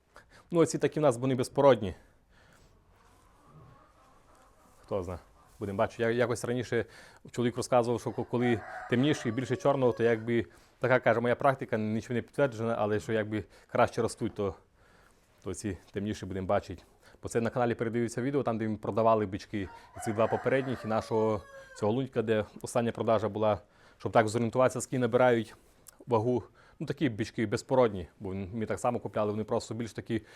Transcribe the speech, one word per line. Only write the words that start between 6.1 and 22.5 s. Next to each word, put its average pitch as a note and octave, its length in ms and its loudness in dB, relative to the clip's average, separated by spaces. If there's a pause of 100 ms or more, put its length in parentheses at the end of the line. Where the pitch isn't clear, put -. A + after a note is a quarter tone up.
якось A#2+ 340 0
раніше A#2 400 -2 (460)
чоловік A#2+ 260 0
розказував, A#2+ 440 2
що A#2 120 -6
ко-, A#2 120 -6
коли A#2+ 360 0 (300)
темніше C3 380 2
і A2 40 0
більше B2 240 -2
чорного, C3+ 360 2
то A#2 100 -4
якби A#2 440 2 (320)
така, B2+ 220 4
каже, A#2 200 4
моя A#2+ 160 2
практика, C3 420 0
нічого G#2+ 360 -2
не A#2 80 0
підтверджена, A#2 560 -2
але G#2+ 220 0
що A2+ 120 -6
якби G#2+ 320 -2 (220)
краще A#2+ 360 2
ростуть, A2+ 320 -4
то, G2+ 200 -2 (920)
то F#2 100 -6
ці F#2+ 240 -6 (140)
темніші G#2 340 -6
будемо F#2 200 -6
бачити. F#2+ 360 -2 (400)
Бо G2 60 -10
це A#2+ 120 -2
на A2+ 100 0
каналі A#2+ 240 0
передаються A#2 480 -4
відео, C#3 200 -2
там, A2+ 160 -2
де A2 100 -2
ми G#2+ 80 -2
продавали A2 500 2
бички. G2 420 -6 (280)
І - 80 -12
ці A2+ 80 -2
два A2 140 2
попередніх, B2+ 580 -2
і A2+ 40 -6
нашого A2 540 0 (340)
цього G#2+ 160 0
лунька, B2 300 -2
де G#2+ 220 2 (180)